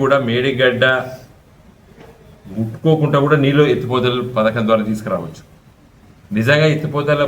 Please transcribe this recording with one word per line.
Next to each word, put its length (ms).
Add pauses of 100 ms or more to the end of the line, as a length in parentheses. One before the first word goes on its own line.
కూడా 160 (100)
మేడిగడ్డ 580 (1700)
ముట్టుకోకుండా 680
కూడా 180
నీళ్ళు 200 (100)
ఎత్తిపోతల 480 (160)
పథకం 300
ద్వారా 240
తీసుకురావచ్చు. 520 (920)
నిజంగా 360
ఎత్తిపోతల 540